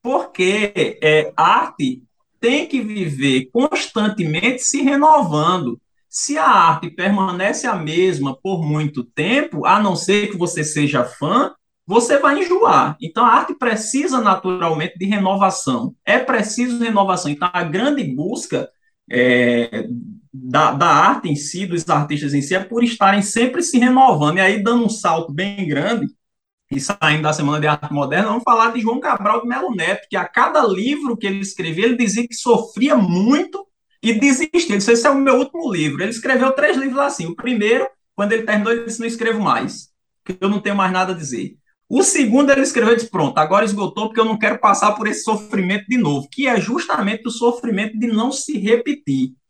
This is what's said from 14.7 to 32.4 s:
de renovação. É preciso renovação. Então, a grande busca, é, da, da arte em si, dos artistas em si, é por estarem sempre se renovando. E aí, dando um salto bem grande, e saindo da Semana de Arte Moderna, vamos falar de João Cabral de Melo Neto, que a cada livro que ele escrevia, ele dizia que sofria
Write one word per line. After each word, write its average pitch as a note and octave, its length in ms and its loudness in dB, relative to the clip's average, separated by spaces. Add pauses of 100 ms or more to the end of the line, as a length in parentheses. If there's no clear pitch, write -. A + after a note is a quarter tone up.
de F3+ 80 -6
renovação. F#3+ 880 0 (120)
É A3+ 140 2
preciso A#3+ 600 -2
renovação. G3 480 0
Então, D#3+ 220 -2
a F3 120 -2
grande A3+ 400 -2
busca, D3+ 680 -6 (420)
é, B2 800 2 (420)
da, C3 400 0
da C#3+ 160 2
arte E3+ 400 4
em D3+ 80 0
si, F3 300 -8
dos E3+ 240 -4
artistas D3 440 -2
em C#3+ 80 2
si, F3+ 140 -2
é F#3+ 80 0
por A#3 180 -2
estarem G3+ 400 2
sempre B3+ 400 0
se D4+ 160 0
renovando. A#3 600 4
E F#3+ 40 2
aí, G3+ 220 2
dando A#3 220 2
um G#3 40 2
salto E3 440 -2
bem G3 340 -4
grande, D3+ 400 -2 (640)
e C#3 120 -4
saindo D3+ 420 0
da D3+ 80 0
Semana D3 300 -2
de D3 60 0
Arte D3 260 -2
Moderna, D3 340 0
vamos A3+ 160 -2
falar A#3 300 2
de B3 80 -4
João A3+ 180 -2
Cabral A3 420 -2
de A#3+ 60 -8
Melo C4 260 -4
Neto, F3+ 360 -2
que G3 80 -4
a F#3 100 -4
cada D4 400 2
livro A#3 480 -2
que - 100 -10
ele G3 140 -2
escrevia, F#3 460 -4
ele B3 100 2
dizia A#3 320 0
que - 80 -14
sofria A#3 580 0